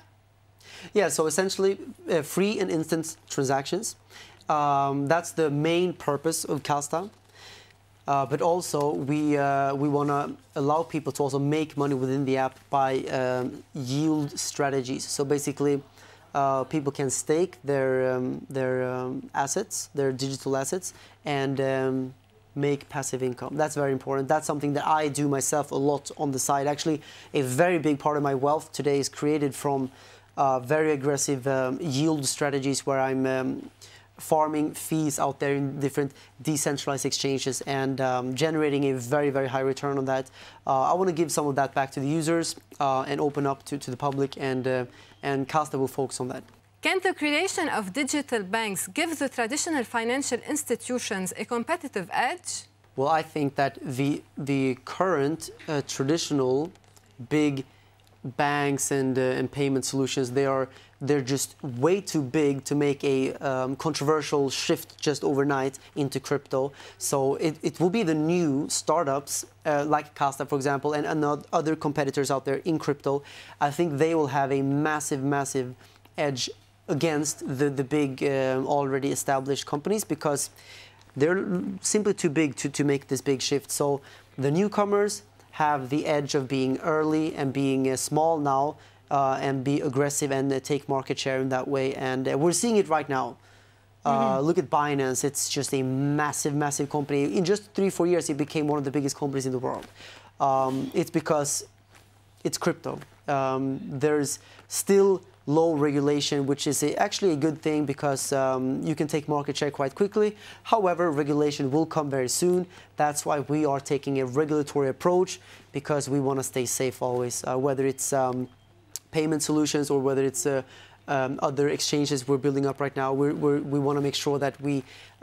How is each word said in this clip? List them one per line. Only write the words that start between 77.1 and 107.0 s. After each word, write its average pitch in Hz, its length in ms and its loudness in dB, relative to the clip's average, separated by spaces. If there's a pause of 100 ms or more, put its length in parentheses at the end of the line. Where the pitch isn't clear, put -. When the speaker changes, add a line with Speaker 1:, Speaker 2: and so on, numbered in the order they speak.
Speaker 1:
the, 143 240 0
the 135 140 -2
big, 139 400 -2
um, 135 420 0
already 139 460 0
established 135 520 -2
companies, 185 380 -2
because 147 480 -2 (640)
they're 165 300 2 (340)
simply 208 320 2
too 180 160 0
big 147 280 0
to, - 120 -4
to 143 140 -2
make 139 240 2
this 131 140 -2
big 135 200 0
shift. - 300 -2
So 143 300 0 (360)
the 135 140 0
newcomers 202 720 2 (300)
have 147 360 0
the 143 160 0
edge 147 300 0
of 135 140 0
being 131 300 2
early 156 580 2
and 135 160 -2
being, 135 360 2
uh, 131 60 2
small 156 440 2
now, 143 380 2 (320)
uh, 135 320 2
and 135 220 -2
be 143 200 0
aggressive 143 500 0
and, 135 200 2
uh, 135 60 0
take 135 300 -4
market 135 280 0
share 131 220 -2
in 135 120 0
that 131 180 -2
way. 135 260 0
And, 131 320 -2
uh, 139 100 0
we're 156 140 4
seeing 226 260 2
it 190 120 4
right 151 200 0
now. 131 280 -2 (680)
Uh, 135 340 2
Speaker 2:
Mm-hmm. 139 80 2
Speaker 1:
look 175 120 2
at 147 100 0
Binance. 143 540 2
It's - 260 -2
just - 240 -2
a 135 120 2
massive, 143 680 0
massive 143 360 0
company. 143 460 0
In 185 80 2
just 202 280 0
three, 196 180 2
four 175 180 2
years, 170 220 2
it 147 60 -2
became 147 300 -2
one 147 120 2
of 143 60 -2
the 135 60 -2
biggest 139 260 0
companies 139 300 -2
in 135 60 -2
the 127 80 -2
world. 127 260 -6 (540)
Um, 135 520 2
it's 165 180 0
because 151 560 0 (760)
it's - 160 -2
crypto. 143 400 -2 (300)
Um, 135 560 0
there's 151 560 0 (260)
still 196 560 4 (240)
low 160 280 4
regulation, 143 720 2
which 139 200 0
is 143 180 0
a, 147 180 2